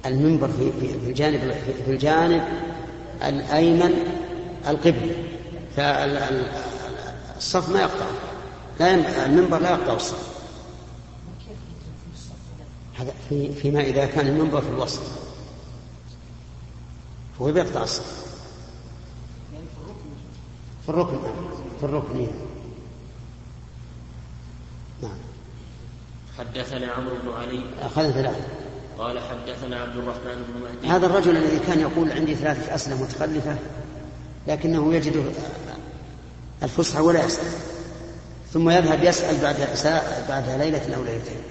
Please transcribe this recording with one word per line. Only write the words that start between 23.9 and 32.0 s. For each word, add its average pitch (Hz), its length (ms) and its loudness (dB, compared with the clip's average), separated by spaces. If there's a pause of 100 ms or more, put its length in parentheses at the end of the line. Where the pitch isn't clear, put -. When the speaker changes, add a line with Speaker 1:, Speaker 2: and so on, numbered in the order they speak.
Speaker 1:
نعم. 101 160 -8 (1200)
Speaker 2:
حدثنا 123 540 -6
عمرو 127 220 -4 (100)
بن 123 80 -4
علي. 127 300 -6 (200)
Speaker 1:
أخذنا 156 280 2
ثلاثة. 131 340 0 (540)
Speaker 2:
قال: 120 200 -4
حدثنا 123 640 -6
عبد 120 160 -6
الرحمن 123 520 -6
بن 120 120 -8
مهدي. 120 280 -6
Speaker 1:
هذا 180 180 6
الرجل 175 300 6
الذي 156 220 4
كان 170 220 4
يقول: 156 320 4